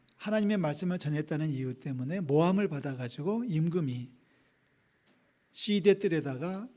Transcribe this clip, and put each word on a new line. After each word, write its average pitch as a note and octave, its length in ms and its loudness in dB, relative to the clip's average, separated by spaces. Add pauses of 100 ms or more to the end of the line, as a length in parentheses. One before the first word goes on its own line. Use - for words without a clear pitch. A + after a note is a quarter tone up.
(160)
하나님의 G#3+ 400 0
말씀을 F3 420 0
전했다는 D3+ 520 -2
이유 C3 240 -4
때문에 C#3 460 -6
모함을 F3 480 4
받아가지고 C#3+ 760 -4
임금이 D#3 640 -2 (1400)
시대 G3 460 4
뜰에다가 E3+ 800 -2